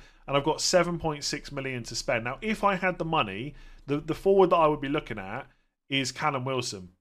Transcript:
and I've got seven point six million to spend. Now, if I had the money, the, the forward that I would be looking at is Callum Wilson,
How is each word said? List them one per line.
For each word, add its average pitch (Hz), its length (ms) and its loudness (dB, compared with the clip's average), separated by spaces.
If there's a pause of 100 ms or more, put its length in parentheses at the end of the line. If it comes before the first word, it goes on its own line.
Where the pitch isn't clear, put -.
(260)
and 139 120 0
I've 139 80 0
got 151 160 0
seven 175 360 2
point 151 280 -4
six - 260 -6
million 135 320 -6
to 117 120 -10
spend. 120 280 -2
Now, 127 180 -6
if 214 220 -2
I 202 120 4
had 185 220 0
the 170 80 -4
money, 135 500 -2 (320)
the, 143 100 0
the 156 180 -4
forward 190 360 6
that 180 60 6
I 160 100 6
would 151 120 2
be 139 80 -4
looking 139 320 -4
at 101 280 -8 (420)
is 135 240 -2
Callum 139 320 -2
Wilson, 123 420 -4 (140)